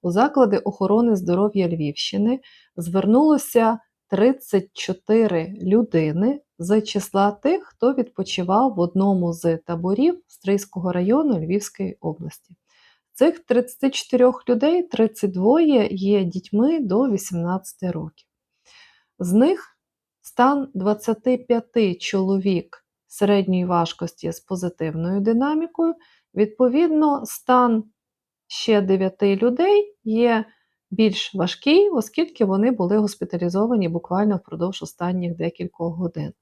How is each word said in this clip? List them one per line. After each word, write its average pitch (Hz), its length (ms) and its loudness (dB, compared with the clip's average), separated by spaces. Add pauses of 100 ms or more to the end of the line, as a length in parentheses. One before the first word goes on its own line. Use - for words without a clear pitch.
у 175 80 -4
заклади 233 480 2
охорони 202 580 0
здоров'я 185 520 0
Львівщини 196 720 -2 (360)
звернулося 226 1000 2 (300)
тридцять 202 640 0
чотири 190 920 -2
людини 190 800 2 (180)
з 196 220 0
числа 202 500 -2
тих, 302 340 -2
хто 262 300 -2
відпочивав 208 800 -2
в 180 60 -4
одному 180 520 0
з 165 240 -2
таборів 196 720 -2
Стрийського 190 680 -4
району 220 460 2
Львівської 185 640 -6
області. 160 560 -12 (560)
Цих 330 260 0
тридцяти 247 520 -2
чотирьох 247 580 0
людей, 294 340 2
тридцять 220 500 -2
двоє 247 580 2
є 196 340 0
дітьми 214 560 -2
до 233 300 0
вісімнадцяти 185 800 -6
років. 160 360 -12 (920)
З 180 140 -4
них 277 460 0 (440)
стан 269 520 0
двадцяти 214 600 -2
п'яти 226 580 0
чоловік 190 840 -2 (260)
середньої 190 580 0
важкості 170 680 -4
з - 80 -12
позитивною 175 800 -6
динамікою. 302 760 0 (400)
Відповідно, 277 920 0
стан 240 580 0 (640)
ще - 340 0
дев'яти 190 560 0
людей 349 580 2 (100)
є 226 400 0 (460)
більш 202 440 0
важкий, 294 560 2
оскільки 302 540 -2
вони 196 260 2
були 208 280 0
госпіталізовані 190 880 -2
буквально 185 480 -2
впродовж 170 460 -8
останніх 175 540 -6
декількох 170 600 -8
годин. 165 460 -6